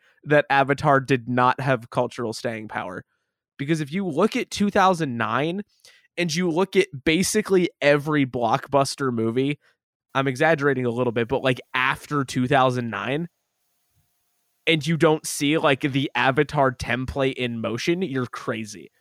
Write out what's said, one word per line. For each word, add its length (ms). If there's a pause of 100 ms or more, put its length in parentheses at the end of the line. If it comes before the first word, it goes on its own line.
(240)
that 260
Avatar 500
did 280
not 320
have 300
cultural 440
staying 360
power. 340 (540)
Because 240
if 100
you 140
look 300
at 160
two 180
thousand 480
nine 440 (560)
and 160
you 160
look 260
at 120 (160)
basically 640 (120)
every 440
blockbuster 880
movie, 460 (540)
I'm 140
exaggerating 580
a 60
little 220
bit, 140
but, 140
like, 180 (140)
after 520
two 220
thousand 420
nine, 400 (1400)
and 180
you 120
don't 280
see, 320
like, 240
the 340
Avatar 580
template 600
in 260
motion, 400
you're 240
crazy. 760